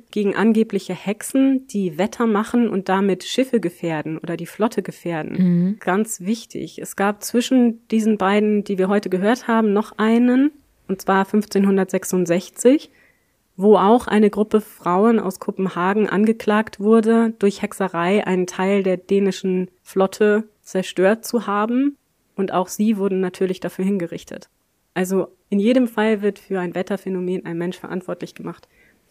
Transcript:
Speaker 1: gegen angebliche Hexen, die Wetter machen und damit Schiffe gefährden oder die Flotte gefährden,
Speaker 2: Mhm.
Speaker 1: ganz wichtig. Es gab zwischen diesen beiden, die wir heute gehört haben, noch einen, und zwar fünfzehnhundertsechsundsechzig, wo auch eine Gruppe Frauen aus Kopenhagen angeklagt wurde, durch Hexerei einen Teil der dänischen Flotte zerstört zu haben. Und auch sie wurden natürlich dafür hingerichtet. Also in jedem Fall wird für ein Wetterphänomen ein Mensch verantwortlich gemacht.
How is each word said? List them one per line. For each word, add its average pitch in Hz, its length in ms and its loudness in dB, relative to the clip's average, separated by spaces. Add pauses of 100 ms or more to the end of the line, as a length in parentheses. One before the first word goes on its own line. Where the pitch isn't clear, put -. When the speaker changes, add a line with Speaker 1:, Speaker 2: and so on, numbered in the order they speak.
(120)
Speaker 1:
gegen 202 240 0
angebliche 214 580 0
Hexen, 262 720 0
die 180 320 -4
Wetter 220 280 0
machen 220 440 2
und 185 180 -4
damit 190 360 0
Schiffe 254 360 0
gefährden 160 560 -6
oder 170 200 -8
die 165 100 -10
Flotte 208 360 -4
gefährden, 165 500 -8 (400)
Speaker 2:
Mhm. 220 80 -6
Speaker 1:
ganz 196 400 -2
wichtig. - 580 -8
Es - 180 -14
gab 208 280 -2
zwischen 240 640 0
diesen 220 280 2
beiden, 208 480 2
die 196 140 -4
wir 185 100 2
heute 202 220 0
gehört 202 380 0
haben, 226 240 2
noch 214 260 -2
einen, 247 540 4 (340)
und 190 160 -4
zwar 190 220 2 (680)
fünfzehnhundertsechsundsechzig, 185 960 0 (680)
wo 202 200 6
auch 208 300 4
eine 208 240 4
Gruppe 208 300 0
Frauen 208 580 0
aus - 220 -4
Kopenhagen 190 680 -2
angeklagt 214 680 0
wurde, 226 640 2
durch 202 220 0
Hexerei 190 600 -2
einen 185 220 0
Teil 190 380 0
der 185 120 2
dänischen 185 720 0 (140)
Flotte 208 640 0 (180)
zerstört 190 600 0
zu 214 240 -4
haben. 240 480 0 (400)
Und 196 160 -2
auch 180 160 -2
sie 214 300 0
wurden 190 220 -2
natürlich 185 380 -2
dafür 185 260 -6
hingerichtet. 175 640 -6 (460)
Also 185 340 -2 (200)
in 202 100 0
jedem 240 300 4
Fall 214 340 -2
wird 202 160 -2
für 190 220 -6
ein 175 140 -6
Wetterphänomen 185 720 -6
ein 170 120 -8
Mensch 180 200 -6
verantwortlich - 560 -10
gemacht. - 340 -14 (420)